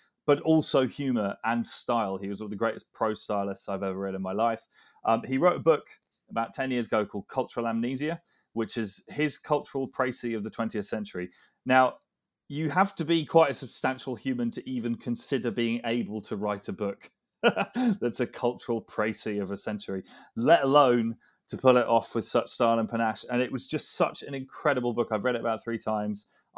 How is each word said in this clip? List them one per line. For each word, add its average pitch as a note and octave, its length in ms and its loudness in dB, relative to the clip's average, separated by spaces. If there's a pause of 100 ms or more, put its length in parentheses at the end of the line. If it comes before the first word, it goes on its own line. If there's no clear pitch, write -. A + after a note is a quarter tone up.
(260)
but C#3+ 140 6
also D3+ 460 4
humor A#2+ 580 0
and A#2 220 0
style. G#2+ 500 -2
He G2 140 -8
was G2+ 100 -8
one G#2+ 60 -10
of G2+ 40 -8
the G#2 60 -8
greatest A2 380 -4
prose G#2+ 280 -2
stylists G2+ 460 -4
I've G2 140 -4
ever F#2+ 160 -4
read G2 160 -4
in F#2+ 80 -6
my F#2+ 100 -4
life. A2+ 340 0 (380)
Um, A2+ 200 2
he C3 120 -2
wrote E3 200 4
a - 40 -6
book D#3 260 4 (440)
about A2+ 240 -4
ten C3 160 -4
years A#2+ 160 -2
ago G#2+ 180 2
called G2+ 240 -10
Cultural A#2+ 380 -2
Amnesia, B2+ 560 -2 (320)
which A2 240 -2
is G#2+ 320 -4
his D3+ 260 -2
cultural C#3 500 -4
précis B2+ 480 -4
of G#2+ 80 -4
the G#2+ 80 -6
twentieth A2 360 -4
century. G2 420 -6 (380)
Now, C3 300 6 (520)
you D3 220 -2
have G3 260 2
to D#3+ 80 0
be D#3+ 220 2
quite D#3+ 240 6
a C3 40 -2
substantial C3 600 -4
human A#2+ 380 -2
to - 140 -8
even A#2+ 280 -2
consider A#2+ 560 -2
being A#2 340 0
able A2 380 -2
to - 140 -6
write G#2 320 -4
a G#2+ 40 -4
book G2+ 380 -6 (320)
<laughs> - 0 - (580)
that's A#2+ 200 -2
a A#2+ 60 0
cultural A#2+ 560 -4
précis G#2+ 580 -4
of F#2+ 100 -4
a G2+ 60 -6
century, G2+ 460 -6 (340)
let D3 280 6
alone B2 520 6 (320)
to - 80 -6
pull B2+ 200 6
it A#2+ 100 4
off A#2 280 2
with A2+ 120 -2
such - 220 0
style A#2 300 4
and A2 100 0
panache. A2+ 420 -2
And B2 100 0
it B2 120 -2
was B2+ 140 0
just - 300 -2
such - 260 0
an C#3 120 -10
incredible C3 580 -2
book. A2+ 200 0
I've G#2 120 0
read B2 120 2
it A#2 40 -4
about A2+ 220 -2
three A#2 160 -4
times. G#2+ 480 -4 (320)